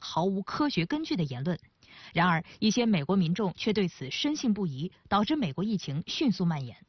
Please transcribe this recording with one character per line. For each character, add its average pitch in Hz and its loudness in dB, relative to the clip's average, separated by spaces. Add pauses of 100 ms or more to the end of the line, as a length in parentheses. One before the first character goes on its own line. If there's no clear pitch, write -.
毫 - -2
无 196 0
科 - -2
学 170 0
根 311 -2
据 320 -4
的 180 0
言 131 -4
论。 175 0 (580)
然 170 4
而， 165 2 (160)
一 214 4
些 233 2
美 185 4
国 180 0
民 180 4
众 196 0
却 - -2
对 196 2
此 131 -8
深 294 -2
信 262 2
不 196 -2
疑， 143 -4 (200)
导 208 4
致 311 0
美 202 -2
国 170 -4
疫 214 0
情 151 -4
迅 277 0
速 185 0
蔓 156 0
延。 117 -12 (140)